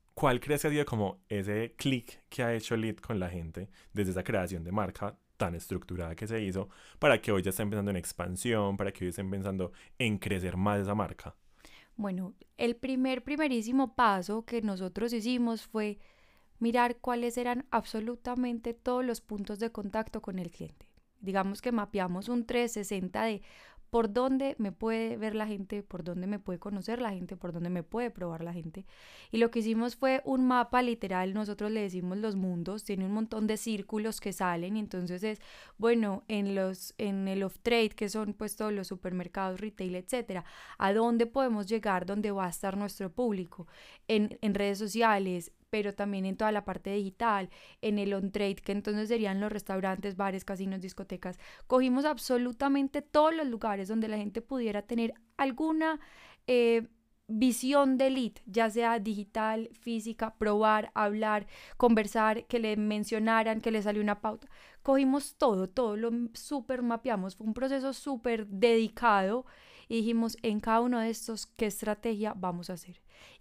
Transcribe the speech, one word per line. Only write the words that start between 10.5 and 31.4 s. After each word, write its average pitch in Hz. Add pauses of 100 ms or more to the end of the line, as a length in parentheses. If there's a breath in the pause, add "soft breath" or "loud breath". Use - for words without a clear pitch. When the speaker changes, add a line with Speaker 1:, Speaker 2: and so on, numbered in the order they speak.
Speaker 1:
más 101
esa 98
marca? 98 (600 loud breath)
Speaker 2:
Bueno, 185 (240)
el 233
primer, 254
primerísimo 269
paso 208
que 233
nosotros 196
hicimos 233
fue 208 (600 soft breath)
mirar 240
cuáles 240
eran 247
absolutamente 240
todos 247
los 233
puntos 202
de 233
contacto 214
con 185
el 170
cliente. - (340)
Digamos 196
que 247
mapeamos 196
un 240
trescientos 240 (160)
sesenta 196
de 214 (480 loud breath)
por 226
dónde 262
me 202
puede 226
ver 214
la 214
gente, 202
por 170
dónde 180
me 202
puede 185
conocer 208
la 220
gente, 180
por 180
dónde 170
me 175
puede 233
probar 170
la 170
gente. 165 (460 loud breath)
Y 226
lo 226
que 233
hicimos 226
fue 262
un 254
mapa 247
literal, 190
nosotros 208